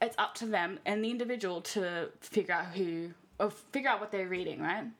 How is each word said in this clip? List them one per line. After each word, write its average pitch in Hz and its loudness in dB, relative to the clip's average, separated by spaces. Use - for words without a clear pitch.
it's 226 2
up - 0
to 233 -6
them 185 2
and 214 2
the 226 2
individual 226 0
to 175 0
figure 185 0
out 170 2
who 170 -2
or 202 4
figure - -2
out 220 4
what 311 -6
they're 190 0
reading, 170 -2
right? 180 0